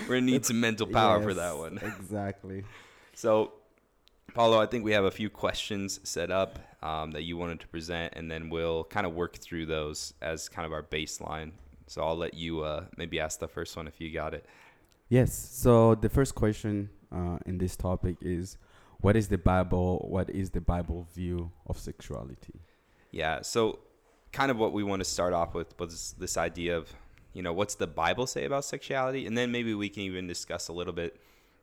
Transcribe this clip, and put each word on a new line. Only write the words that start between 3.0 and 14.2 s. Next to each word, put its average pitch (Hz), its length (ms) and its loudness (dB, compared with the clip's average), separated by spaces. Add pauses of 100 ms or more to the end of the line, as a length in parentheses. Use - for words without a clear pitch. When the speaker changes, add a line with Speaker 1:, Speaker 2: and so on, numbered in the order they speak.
Speaker 1:
So, 110 400 4 (800)
Paulo, 113 280 6
I 107 60 4
think 113 180 -2
we 107 80 2
have 101 140 6
a 95 40 4
few 107 180 -4
questions 98 760 -4
set 87 260 -4
up, 95 300 0 (200)
um, 78 300 -4
that 78 120 -6
you 85 140 -6
wanted 85 220 -4
to - 80 -18
present, 85 480 -6
and 82 160 -8
then 80 200 -8
we'll 82 340 0
kinda 101 240 -2
work 82 280 -4
through 80 300 -8
those 76 540 -4
as 80 280 -6
kind 87 160 -8
of 80 80 -6
our 78 100 -4
baseline. 78 680 -6 (380)
So 76 160 -4
I'll 82 120 0
let 82 180 -4
you, 82 260 -4
uh, 76 240 -4 (120)
maybe 80 220 -4
ask 78 220 -4
the 80 80 -6
first - 280 -8
one 80 120 -8
if - 120 -16
you 80 120 -8
got 78 200 -4